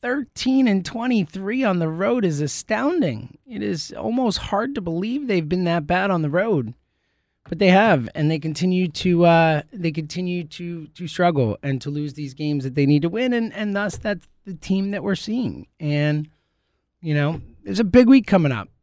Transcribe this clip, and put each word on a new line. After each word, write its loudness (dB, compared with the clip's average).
thirteen 0
and 2
twenty-three -2
on 2
the 0
road 0
is 0
astounding. -2
It -10
is -6
almost -2
hard -4
to -6
believe -4
they've 0
been 0
that 0
bad 0
on 2
the 0
road. 0
But -8
they 4
have, 4
and 0
they -2
continue 0
to, 2
uh, 4
they -4
continue -6
to, -12
to -12
struggle 0
and -2
to -8
lose -6
these -10
games -4
that -6
they 4
need 6
to 0
win, -2
and, -2
and -4
thus -4
that's -6
the -12
team -2
that -6
we're 0
seeing. -6
And, 0
you -2
know, 0
there's -4
a 4
big 8
week 8
coming 4
up. -6